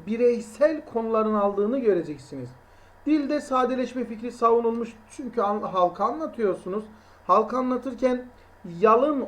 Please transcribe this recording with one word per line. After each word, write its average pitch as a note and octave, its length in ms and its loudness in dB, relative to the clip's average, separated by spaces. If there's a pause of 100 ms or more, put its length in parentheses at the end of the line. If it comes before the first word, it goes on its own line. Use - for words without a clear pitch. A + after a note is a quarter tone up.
bireysel A#3+ 840 0
konuların A3+ 400 0
aldığını G#3 460 0
göreceksiniz. D3+ 720 -2 (560)
Dilde D4 360 0
sadeleşme B3+ 640 -2
fikri A3+ 260 -10
savunulmuş A#3 640 2 (140)
çünkü A#3+ 320 -6
an-, G#3 200 0
halka F3+ 440 2
anlatıyorsunuz. A3 760 -4 (440)
Halka G#3+ 300 4
anlatırken B3+ 680 -2 (540)
yalın B3+ 480 4